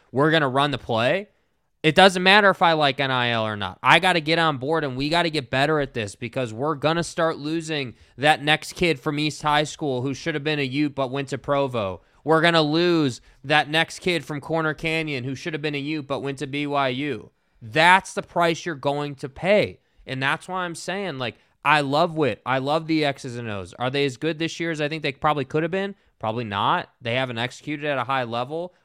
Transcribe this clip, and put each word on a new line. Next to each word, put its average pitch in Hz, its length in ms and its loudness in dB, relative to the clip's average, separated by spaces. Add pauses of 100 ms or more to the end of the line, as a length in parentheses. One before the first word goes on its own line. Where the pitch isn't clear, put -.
(140)
we're 143 180 4
gonna 156 160 4
run 139 240 2
the 131 60 -2
play. 131 500 0 (560)
It 151 120 2
doesn't 185 280 8
matter 196 260 8
if - 120 2
I 170 120 6
like 143 260 2
N 135 120 0
I 123 180 2
L 113 160 0
or 107 120 -2
not. 95 260 -6
I 139 160 8
gotta 175 220 2
get 160 180 0
on 156 180 2
board 151 280 0
and 131 120 -4
we 143 120 -4
gotta 170 200 2
get 151 200 -4
better 147 320 2
at 135 120 -6
this 104 220 -6
because 120 380 -6
we're 143 220 -2
gonna 156 280 0
start 165 340 -2
losing 151 560 -6 (240)
that 139 240 2
next 151 320 0
kid 165 280 0
from 147 180 -4
East 151 220 -4
High 151 240 2
School 139 360 -4
who 135 120 -4
should 160 200 -6
have 147 100 -6
been 151 160 -2
a 143 40 -2
Ute 139 320 -2
but 135 160 -4
went 139 180 -4
to 139 80 -6
Provo. 123 640 -2 (220)
We're 156 180 4
gonna 170 200 4
lose 156 580 2 (240)
that 143 260 2
next 160 300 -2
kid 170 260 -2
from 151 160 -8
Corner 156 320 -2
Canyon 156 520 -4
who 135 100 -6
should 160 180 -8
have 151 80 -8
been 147 140 -4
a 143 40 -6
Ute 143 280 -6
but 127 140 -4
went 139 180 -6
to 147 80 -6
B 143 200 -4
Y 143 200 0
U. 131 440 -6 (300)
That's 165 520 4
the 196 100 -4
price 170 420 0
you're 170 100 -4
going 143 400 -4
to 139 140 -10
pay. 156 500 0 (260)
And 131 160 -6
that's 143 260 0
why 185 160 -6
I'm 170 120 -6
saying, 180 420 -6
like, 120 200 -6 (280)
I 151 160 6
love 151 340 2
Witt. 139 300 0
I 131 140 0
love 147 260 -2
the 156 180 0
X's 135 320 -4
and 120 140 -8
O's. 95 240 -8
Are 127 160 -4
they 139 160 0
as 135 120 -2
good 160 200 -2
this 160 220 -6
year 170 100 -4
as 156 100 -4
I 147 80 -2
think 156 140 -8
they 147 100 -2
probably 147 340 0
could 156 180 -2
have 165 80 -4
been? 196 240 -4 (240)
Probably 113 240 -4
not. 113 460 0 (120)
They 117 140 -4
haven't 123 240 -2
executed 147 480 -6
at 143 100 -2
a 127 60 -2
high 131 220 -2
level 131 600 -6